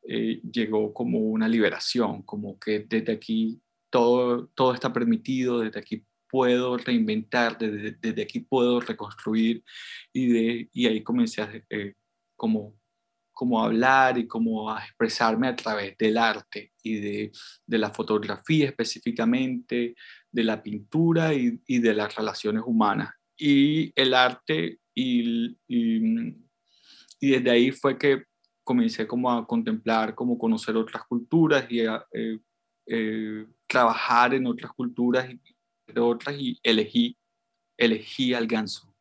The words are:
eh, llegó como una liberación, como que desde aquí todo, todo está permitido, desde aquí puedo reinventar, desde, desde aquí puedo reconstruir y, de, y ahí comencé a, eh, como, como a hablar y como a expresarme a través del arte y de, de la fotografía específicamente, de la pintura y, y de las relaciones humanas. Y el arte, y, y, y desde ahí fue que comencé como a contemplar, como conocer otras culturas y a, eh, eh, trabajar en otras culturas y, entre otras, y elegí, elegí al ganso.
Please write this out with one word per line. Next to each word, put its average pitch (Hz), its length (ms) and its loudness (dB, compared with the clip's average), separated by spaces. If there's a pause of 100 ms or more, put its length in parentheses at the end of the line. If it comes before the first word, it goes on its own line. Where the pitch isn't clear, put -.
eh, 113 320 -4 (120)
llegó 107 420 -2
como 120 240 -2
una 110 300 0
liberación, 110 760 0
como 104 380 -12
que 107 280 -4
desde 113 220 -2
aquí 110 500 -4 (300)
todo, 123 640 4
todo 131 180 4
está 123 200 -4
permitido, 123 640 0
desde 110 220 -4
aquí 107 240 -10 (260)
puedo 123 460 2
reinventar, 113 800 0
desde, 107 420 -6
desde 110 220 -4
aquí - 160 -8
puedo 123 400 2
reconstruir 113 840 -2 (480)
y, 127 160 -2
de, 117 440 0
y 120 140 0
ahí 110 160 0
comencé 117 400 -2
a, 104 80 -6 (200)
eh, 101 240 -8 (420)
como, 107 420 -2 (560)
como 123 260 0
a 110 40 2
hablar 127 520 4
y 117 120 -4
como 110 420 -2
a 110 140 -6
expresarme 113 640 0
a 120 80 -4
través 101 420 -6
del 110 200 2
arte 107 540 -2 (120)
y 110 160 -4
de, 104 320 -6 (340)
de 113 120 -2
la 107 120 0
fotografía 107 760 0
específicamente, 120 1300 -2 (340)
de 117 140 0
la 110 180 0
pintura 160 720 0
y, 123 320 0
y 123 140 2
de 113 140 4
las 104 200 -2
relaciones 107 500 -4
humanas. 107 480 2 (240)
Y 147 640 2
el 131 140 4
arte, 127 640 0 (160)
y, 117 640 0 (100)
y, 117 680 0 (840)
y 139 100 2
desde 123 200 4
ahí 123 220 4
fue 135 260 -2
que 139 240 2 (440)
comencé 226 400 0
como 123 240 -2
a 117 160 0
contemplar, 113 720 -2
como 123 200 -2
conocer 113 400 -2
otras 113 280 -4
culturas 139 680 2
y 117 160 0
a, 113 260 -4
eh, 113 280 -6 (480)
eh, 110 580 -4 (180)
trabajar 123 720 2
en 131 100 0
otras 120 280 -4
culturas 123 580 -2
y, 123 100 -18 (460)
entre 120 160 -2
otras, 120 340 0
y 127 280 -6
elegí, 117 520 2 (600)
elegí 120 560 0
al 117 140 -2
ganso. 110 520 -6